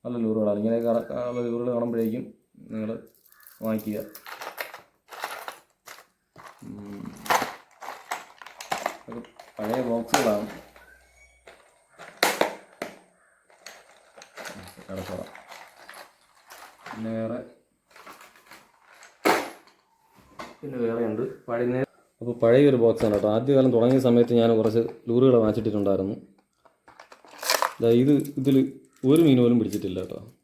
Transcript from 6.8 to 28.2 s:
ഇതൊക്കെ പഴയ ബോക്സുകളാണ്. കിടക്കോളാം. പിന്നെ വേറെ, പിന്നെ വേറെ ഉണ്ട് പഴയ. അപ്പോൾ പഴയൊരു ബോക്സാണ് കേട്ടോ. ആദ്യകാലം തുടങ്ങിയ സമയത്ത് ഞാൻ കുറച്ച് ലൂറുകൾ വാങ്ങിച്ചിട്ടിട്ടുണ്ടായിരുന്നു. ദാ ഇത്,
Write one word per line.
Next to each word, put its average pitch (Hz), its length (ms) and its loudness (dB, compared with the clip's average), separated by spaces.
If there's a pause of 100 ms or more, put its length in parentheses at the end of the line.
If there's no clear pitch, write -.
ഇതൊക്കെ 117 200 -14 (360)
പഴയ 110 320 -4
ബോക്സുകളാണ്. 113 560 0 (4000)
കിടക്കോളാം. 95 400 -12 (1600)
പിന്നെ 110 240 -8
വേറെ, 113 200 -4 (3250)
പിന്നെ 131 240 -12
വേറെ 113 240 -2
ഉണ്ട് 107 140 -4 (260)
പഴയ. 123 340 -2 (380)
അപ്പോൾ 120 220 -6
പഴയൊരു 127 400 6
ബോക്സാണ് 113 340 2
കേട്ടോ. 104 200 2
ആദ്യകാലം 131 400 4
തുടങ്ങിയ 127 300 4
സമയത്ത് 120 340 6
ഞാൻ 113 180 4
കുറച്ച് 110 240 2 (260)
ലൂറുകൾ 123 340 6
വാങ്ങിച്ചിട്ടിട്ടുണ്ടായിരുന്നു. 101 760 0 (1700)
ദാ 117 80 4 (120)
ഇത്, 143 100 4 (280)